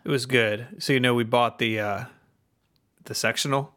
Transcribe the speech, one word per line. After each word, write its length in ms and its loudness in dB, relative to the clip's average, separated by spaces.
It 60 -6
was 160 0
good. 420 0
So, 140 0
you 60 4
know, 140 4
we 100 2
bought 360 0
the, 200 0
uh, 240 -4
the 100 -10
sectional, 600 -2